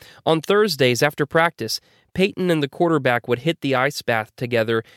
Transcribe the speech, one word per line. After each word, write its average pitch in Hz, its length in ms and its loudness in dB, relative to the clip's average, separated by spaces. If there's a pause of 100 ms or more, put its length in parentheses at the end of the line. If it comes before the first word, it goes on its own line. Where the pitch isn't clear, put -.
(260)
On 160 160 2
Thursdays 147 600 2
after 147 220 0
practice, 165 560 -2 (340)
Peyton 185 360 0
and 156 120 0
the 139 60 -2
quarterback 135 580 0
would 120 120 0
hit 160 220 -4
the 135 140 -2
ice 131 280 -2
bath 113 340 -4
together 117 460 -2 (140)